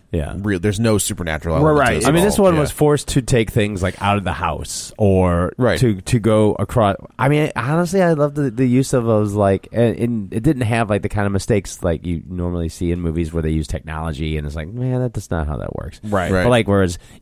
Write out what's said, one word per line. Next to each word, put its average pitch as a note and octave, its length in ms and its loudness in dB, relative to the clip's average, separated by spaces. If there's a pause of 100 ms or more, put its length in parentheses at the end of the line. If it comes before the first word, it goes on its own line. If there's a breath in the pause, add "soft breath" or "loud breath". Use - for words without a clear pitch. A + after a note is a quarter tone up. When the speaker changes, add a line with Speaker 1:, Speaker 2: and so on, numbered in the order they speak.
(120)
Speaker 1:
Yeah. D2 280 -4
Speaker 2:
real. G2+ 200 -2
There's G2+ 220 0
no A2+ 160 2
supernatural E2 580 -4
Speaker 3:
Right, A#2 60 2
Speaker 2:
element D3+ 180 4
Speaker 3:
right. C3 120 2
Speaker 2:
to - 80 0
this - 80 0
Speaker 1:
I C#3+ 40 4
mean, E3+ 120 4
Speaker 2:
at - 20 4
Speaker 1:
this G#3 140 2
Speaker 2:
all. G#3 60 6
Speaker 1:
one F3+ 100 4
Speaker 2:
Yeah. D#3 40 2
Speaker 1:
was C#3+ 120 0
forced D3 380 2
to C#3+ 120 0
take A2+ 300 2
things, G#2 300 0
like, F#2 200 -2
out G2+ 160 0
of G2 80 -4
the F2 80 -2
house - 640 -6
or F#2 600 2
Speaker 2:
Right. A2 220 2
Speaker 1:
to, G#2+ 220 2
to B2 180 0
go G#2+ 400 4
across. G2+ 380 2 (200)
I A#2+ 120 0
mean, D3 260 0
honestly, D#3+ 460 0
I F3 120 4
love D3 220 0
the, C#3+ 160 -2
the B2 140 0
use B2+ 260 2
of B2 140 2
those, G#2+ 280 2
like, G2 380 2
and, A2+ 260 2
and A2+ 360 -4
it A2+ 100 -4
didn't B2+ 200 0
have, A2+ 260 0
like, G2+ 140 0
the G2+ 60 -4
kind G#2+ 160 -2
of G2+ 60 -2
mistakes, G2 500 -2
like, E2+ 240 -2
you E2+ 220 -4
normally F2 400 -4
see E2+ 240 -4
in F2 80 -2
movies E2 320 -2
where E2 120 -2
they D#2 80 -2
use D#2 160 -2
technology D#2 680 -6
and D2+ 100 -4
it's D2 120 -8
like, D#2 100 -8
"Man, B2+ 320 -4
that's A#2+ 320 -6
not D#2 160 -2
how D2+ 100 -4
that G1+ 160 -8
works." - 300 -12
Speaker 3:
Right. G2 300 -2
Speaker 2:
Right. F2+ 100 2
Speaker 1:
But, A#2+ 60 4
like, A#2+ 180 2
whereas G2 320 2 (220 loud breath)